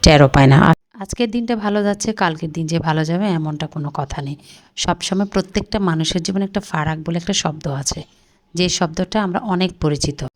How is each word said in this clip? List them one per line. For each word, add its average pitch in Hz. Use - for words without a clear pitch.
টেরও 147
পায় 139
না। 135
আর 165
আজকের 214
দিনটা 233
ভালো 208
যাচ্ছে, 202
কালকের 165
দিন 160
যে 165
ভালো 156
যাবে 175
এমনটা 156
কোনো 151
কথা 143
নেই। 143
সবসময় 190
প্রত্যেকটা 202
মানুষের 165
জীবনে 196
একটা 196
ফারাক 156
বলে 170
একটা 170
শব্দ 165
আছে, 139
যে 180
শব্দটা 185
আমরা 175
অনেক 185
পরিচিত। 143